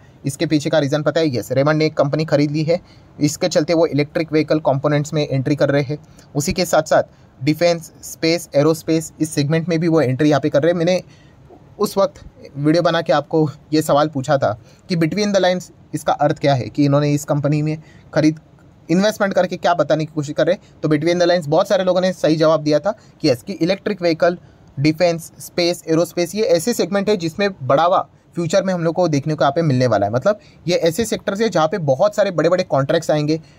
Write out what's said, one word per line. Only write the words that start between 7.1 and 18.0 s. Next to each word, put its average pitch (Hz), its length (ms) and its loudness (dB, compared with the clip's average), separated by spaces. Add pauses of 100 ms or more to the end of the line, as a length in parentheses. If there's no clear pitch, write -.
डिफेंस, 165 480 0 (100)
स्पेस, 170 520 -4
एरोस्पेस 160 640 0
इस 156 100 -2
सेगमेंट 156 380 -2
में 170 100 0
भी 170 100 0
वो 160 120 4
एंट्री 131 280 2
यहाँ 143 120 2
पे 151 80 -2
कर 143 140 2
रहे 165 100 2
हैं। 180 60 -2
मैंने 175 240 0 (760)
उस 202 200 -2
वक्त 190 220 -2 (360)
वीडियो 156 260 2
बना 165 200 0
के 165 100 0
आपको 156 360 0 (240)
ये 156 100 2
सवाल 156 260 2
पूछा 143 300 -2
था 117 140 0 (360)
कि 185 80 -2
between 180 380 0
the 196 60 4
lines 180 300 0 (240)
इसका 156 180 -2
अर्थ 151 260 0
क्या 143 160 2
है 123 140 -4
कि 143 160 0
इन्होंने 143 280 2
इस 147 120 -2
कंपनी 151 380 -2
में 156 140 -4 (380)